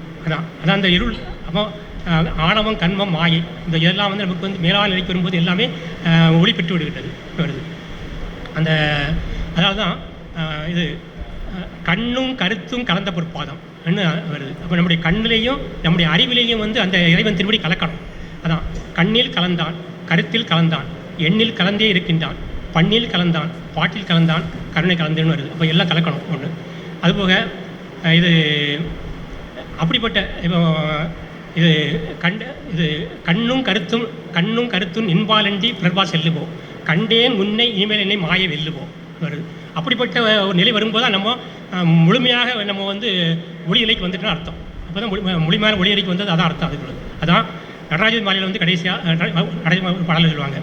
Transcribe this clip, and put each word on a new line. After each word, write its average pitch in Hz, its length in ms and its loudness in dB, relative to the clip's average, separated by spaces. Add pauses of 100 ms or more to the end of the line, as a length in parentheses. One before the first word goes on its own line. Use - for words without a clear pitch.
(200)
அதான், 165 260 -2 (100)
அதான் 190 220 2
அந்த 190 120 4
இருள். 190 260 2 (300)
அப்போ, 175 160 0 (460)
அஹ், 165 300 2
ஆணவம், 214 400 2
கண்மம், 196 320 0
மாயை 165 320 2 (240)
இந்த 165 120 0
இதெல்லாம் 190 320 2
வந்து 196 160 -2
நமக்கு 180 200 -2
வந்து 196 140 -4
மேலான 196 280 4
நிலைக்கு 185 200 0
வரும்போது 185 300 0
எல்லாமே, 180 280 2 (400)
அஹ், 165 340 6
ஒளி 202 140 6
பெற்று 175 200 -2
விடுகின்றது, 147 360 -4 (280)
வருது. 139 240 -4 (920)
அந்த, 160 180 0 (800)
அதனால 196 260 2
தான், 202 200 0 (420)
அஹ், 156 320 -4
இது, 175 140 0 (640)
அஹ், 180 200 -8 (160)
கண்ணும் 240 520 0
கருத்தும் 214 480 -2
கலந்த 196 280 0
பொற்பாதம் 147 500 -6 (240)
ன்னு 196 180 2 (260)
வருது. 139 300 -6
அப்ப - 160 -2
நம்முடைய 170 280 4
கண்ணிலையும் 220 560 2 (220)
நம்முடைய 165 300 4
அறிவிலையும் 233 480 2
வந்து 214 200 0
அந்த 190 180 2 (100)
இறைவன் 202 280 4
திருவடி 208 220 2
கலக்கணும். 165 440 -2 (400)
அதான், 165 220 0 (300)
கண்ணில் 220 360 2
கலந்தான், 170 460 0 (300)
கருத்தில் 170 400 0
கலந்தான், 160 400 2 (320)
எண்ணில் 214 360 2
கலந்தே 202 340 2
இருக்கின்றான், 165 500 0 (360)
பண்ணில் 208 360 2
கலந்தான், 170 400 0 (240)
பாட்டில் 190 300 -2
கலந்தான், 165 400 4 (300)
கருணை 175 220 2
கலந்தேன்னு 160 380 2
வருது. 135 180 -4
அப்ப 165 140 0
எல்லாம் 170 220 4
கலக்கணும் 165 440 0
ஒண்ணு. 143 180 -2 (520)
அதுபோக, 185 300 2 (720)
அஹ், 165 120 4
இது 170 160 6 (1500)
அப்படிப்பட்ட 196 520 0 (140)
இப்போ 170 160 2 (960)
இது 165 160 6 (480)
கண்ட-, 220 340 -2 (180)
இது 165 140 0 (380)
கண்ணும் 233 380 2
கருத்தும், 220 440 0 (260)
கண்ணும் 220 360 0
கருத்தும் 202 400 -2
நின்பாலன்றி 202 680 2
பிறர்பால் 175 320 0
செல்லுவோம், 165 440 0 (320)
கண்டேன் 226 500 2
உன்னை 214 400 2
இனிமேல் 208 260 2
என்னை 202 180 0
மாய 185 300 0
வெல்லுவோம் 156 440 -6 (300)
வருது. 147 220 -4 (300)
அப்படிப்பட்ட 226 720 2
ஒரு 196 80 2
நிலை 185 180 4
வரும்போது 220 320 2
தான் 240 80 2
நம்ம, 202 240 0 (360)
அஹ், 180 140 0 (140)
முழுமையாக 240 640 4
நம்ம 196 220 -4
வந்து 202 240 -2 (580)
ஒளி 180 120 2
நிலைக்கு 214 280 2
வந்துட்டோம்னு 185 280 -2
அர்த்தம். - 220 -8 (240)
அப்ப 170 180 -8
தான் 226 100 -2
முழு-, 185 300 0
முழுமையான 208 380 2
ஒளி 185 120 2
நிலைக்கு 196 260 0
வந்தது 190 160 -2
அதான் 165 180 4
அர்த்தம் - 200 -2
அதுக்குள்ள. - 260 -8 (240)
அதான் 180 260 4 (440)
நடராஜ 214 260 2
மாலையில 196 320 0
வந்து 190 120 -2
கடைசியா, 180 360 2
அஹ், 165 200 0
நட-, 165 160 0 (240)
நடராஜ 180 260 2
மாலை 185 140 0
ஒரு 175 120 0
பாடல்ல 165 200 4
சொல்லுவாங்க. 139 360 0